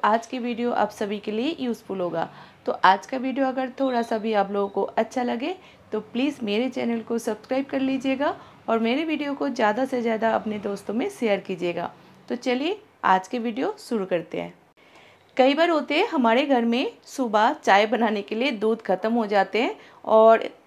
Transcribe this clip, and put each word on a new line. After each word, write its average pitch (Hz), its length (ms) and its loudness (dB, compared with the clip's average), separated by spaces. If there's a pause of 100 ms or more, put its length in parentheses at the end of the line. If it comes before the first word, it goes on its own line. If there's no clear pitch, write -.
आज 220 220 2
की 262 120 -8
video 240 340 -2
आप 208 180 0
सभी 208 280 -6
के 214 120 -8
लिए 240 300 -2
useful 220 400 -6
होगा। 170 280 -2 (380)
तो - 60 -2 (120)
आज 190 220 6
का 262 120 -6
video 262 280 -2
अगर 262 240 -4 (100)
थोड़ा 254 220 0
सा 226 160 -4
भी 220 160 -2
आप 196 180 2
लोगों 202 180 0
को 196 120 -2
अच्छा 226 400 -2
लगे 247 320 -4 (380)
तो 214 100 -4
please 262 400 -4
मेरे 220 260 -2
channel 233 340 -4
को 233 180 -4
subscribe 262 460 -4
कर 277 140 -4
लीजिएगा 269 540 0 (340)
और 226 120 2
मेरे 247 240 0
video 294 300 -4
को 277 140 -2
ज़्यादा 233 360 0
से 254 180 -4
ज़्यादा 220 320 0
अपने 208 240 -2
दोस्तों 202 360 -6
में 302 160 -2
share 202 300 0
कीजिएगा। 175 500 -4 (380)
तो 247 80 -4
चलिए 277 420 -2 (280)
आज 185 220 4
की 247 100 -4
video 240 420 -4
शुरू 208 260 -4
करते 175 340 -4
हैं। 170 120 -10 (840)
कई 269 180 6
बार 339 160 2
होते 285 240 0
हैं 370 140 2
हमारे 254 380 4
घर 247 180 2
में 254 280 0 (140)
सुबह 226 480 2
चाय 208 320 4
बनाने 214 360 0
के 208 120 -8
लिए 254 180 0
दूध 220 300 -2
ख़त्म 208 300 -2
हो 233 140 0
जाते 202 360 2
हैं 392 120 -2 (320)
और 220 360 8 (240)